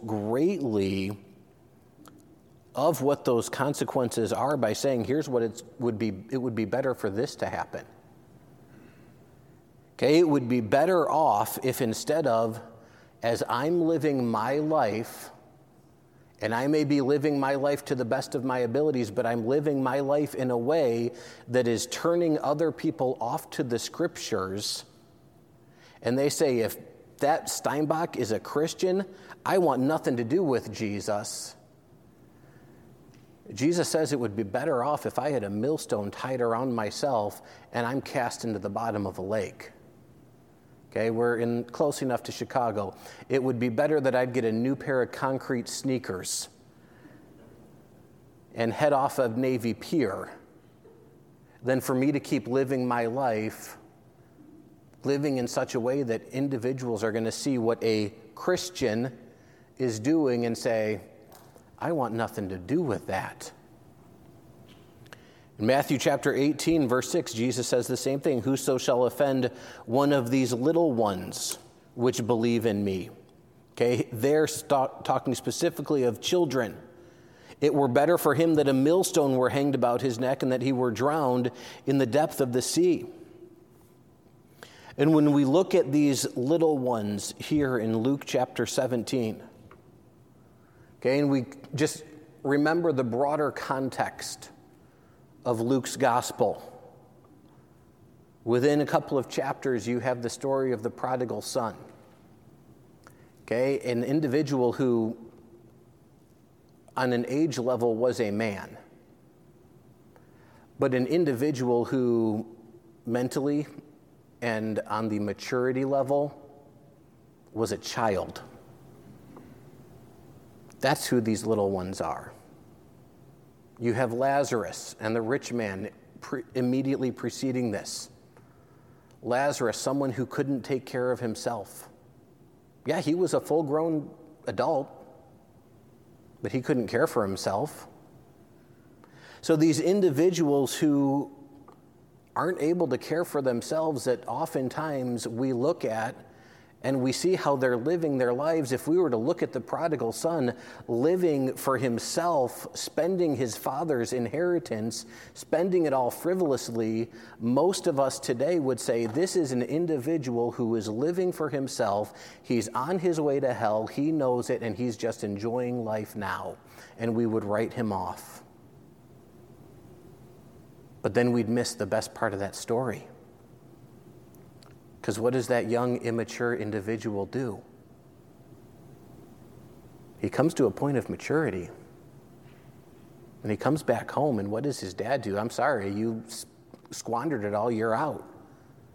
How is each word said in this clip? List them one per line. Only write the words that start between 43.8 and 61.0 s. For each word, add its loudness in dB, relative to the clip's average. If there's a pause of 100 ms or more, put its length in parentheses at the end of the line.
that 2
I'd 2
get 2
a 2
new 0
pair 0
of 0
concrete -2
sneakers -4 (2000)
and -2
head 2
off 2
of 0
Navy 0
Pier -2 (1300)
than 2
for 0
me 4
to 2
keep -2
living 0
my 2
life, -2 (1200)
living 0
in 0
such -2
a 0
way 0
that -4
individuals -2
are 0
gonna -2
see -2
what 2
a 2 (220)
Christian -2 (640)
is 0
doing 2
and 0
say, 0 (800)